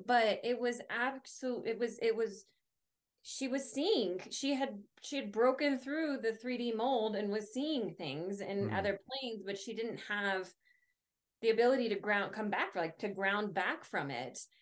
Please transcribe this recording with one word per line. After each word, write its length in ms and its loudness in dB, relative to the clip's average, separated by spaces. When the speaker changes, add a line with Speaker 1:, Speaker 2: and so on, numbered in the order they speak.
Speaker 1:
but 380 4
it 160 0
was 300 -2
absolute, 800 -4
it 120 -2
was, 220 -2
it 140 4
was, 300 -4
she 260 -4
was 240 0
seeing, 480 2
she 240 -2
had, 280 -2
she 140 -6
had 160 -4
broken 460 4
through 400 -2
the 160 -2
three 240 -4
D 140 -2
mold 440 2
and 160 0
was 200 -2
seeing 420 -2
things 460 -4
in 300 -2
Speaker 2:
Hmm. 40 -2
Speaker 1:
other 340 0
planes, 360 -6
but 140 -2
she 160 -6
didn't 240 -2
have 440 0
the 80 6
ability 400 6
to 60 2
ground, 380 2
come 160 -2
back, 260 0
like, 220 -2
to 100 -2
ground 460 0
back 300 0
from 260 -2
it. 280 -6